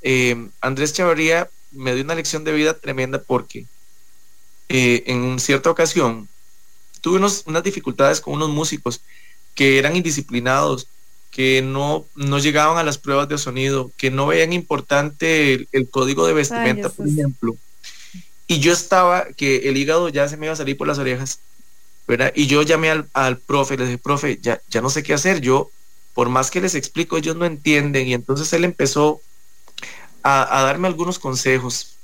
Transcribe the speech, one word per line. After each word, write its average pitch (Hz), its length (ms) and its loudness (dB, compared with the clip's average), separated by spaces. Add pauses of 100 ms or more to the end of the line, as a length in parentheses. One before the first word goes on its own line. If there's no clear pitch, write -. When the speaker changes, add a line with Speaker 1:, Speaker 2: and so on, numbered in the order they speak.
Speaker 1:
eh, 123 480 2 (120)
Andrés 135 320 0
Chavarría 165 560 2 (220)
me 131 220 -2
dio 131 100 0
una 160 120 -2
lección 156 280 -4
de 156 100 0
vida 151 200 4
tremenda 131 480 -4
porque, 120 440 -4 (1040)
eh, 123 380 4
en 127 320 -2
cierta 139 320 2
ocasión 135 560 2 (760)
tuve 180 160 2
unos, 196 300 2
unas 165 160 0
dificultades 147 580 2
con 147 120 -8
unos 151 160 0
músicos 147 520 -4 (540)
que 135 240 6
eran 147 160 2
indisciplinados, 139 920 0 (440)
que 131 300 2
no, 139 440 -2 (100)
no 143 240 0
llegaban 151 380 4
a 165 60 2
las 147 140 0
pruebas 139 320 0
de 147 80 -2
sonido, 135 600 -2
que 131 140 0
no 139 160 0
veían 160 260 4
importante 147 1000 2
el, 131 180 -2
el 131 180 0
código 139 380 2
de 160 60 4
vestimenta, 214 560 0
Speaker 2:
Ay, - 60 -12
Speaker 1:
por - 120 -6
Speaker 2:
Jesús. 147 120 2
Speaker 1:
ejemplo. 131 380 -2 (920)
Y 165 120 2
yo 165 140 4
estaba, 180 520 4 (100)
que 135 340 2
el 135 80 0
hígado 160 320 2
ya 143 180 2
se 151 100 -8
me 151 100 -6
iba 160 60 -2
a 156 40 -6
salir 139 200 -4
por 147 100 -2
las 147 120 0
orejas, 131 400 -4 (680)
¿verdad? 127 280 2
Y 147 120 4
yo 143 160 6
llamé 160 280 4
al, 156 220 -2
al 131 240 2
profe, 135 400 0
le 123 80 0
dije, 123 140 -2
"Profe, 143 420 0
ya, 117 280 0
ya 113 120 0
no 127 80 0
sé 147 140 -2
qué 147 100 0
hacer, 175 280 2
yo, 131 300 2 (440)
por 123 140 2
más 127 220 2
que 180 100 -2
les 180 140 0
explico, 165 420 -2
ellos 160 180 -2
no 170 100 0
entienden". 147 640 2
Y 127 60 2
entonces 131 400 -2
él 170 120 4
empezó 151 560 2 (1000)
a, 135 360 4
a 135 40 6
darme 156 240 2
algunos 175 320 -2
consejos 127 840 -2